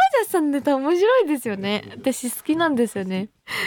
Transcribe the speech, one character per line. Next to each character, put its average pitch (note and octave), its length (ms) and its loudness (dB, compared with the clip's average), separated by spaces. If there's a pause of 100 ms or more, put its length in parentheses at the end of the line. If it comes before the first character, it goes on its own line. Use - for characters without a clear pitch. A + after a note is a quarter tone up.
(240)
ャ - 20 -6
ス - 60 -10
さ F4+ 80 0
ん D4 120 0
の C#4 80 0
ネ - 20 -4
タ C#4 140 2
面 C#4+ 200 0
白 A4+ 260 4
い E4+ 60 0
で D4 100 0
す A#3+ 100 -10
よ G3+ 100 -4
ね。 G3+ 260 -4 (140)
私 B3 320 -4
好 - 140 -10
き D#4 120 -2
な E4 140 2
ん C#4 60 0
で A#3 120 2
す - 100 -12
よ G3 60 -4
ね。 F#3 260 -6 (380)